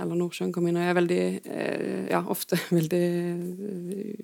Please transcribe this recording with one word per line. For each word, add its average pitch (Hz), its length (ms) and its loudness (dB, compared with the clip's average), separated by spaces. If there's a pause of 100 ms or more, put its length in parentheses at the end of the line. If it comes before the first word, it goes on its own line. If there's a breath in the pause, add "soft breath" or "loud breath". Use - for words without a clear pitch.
eller 170 160 0
Nordsjøen 175 340 0
kommer 175 160 2
inn, 170 80 4
og 170 80 2
er 175 140 4
veldig, 180 240 4 (240)
eh, - 640 -2
ja, 180 160 4
ofte - 380 0
<laughs> 175 120 2
veldig, 165 240 2 (640)
eh, 196 480 -6 (100)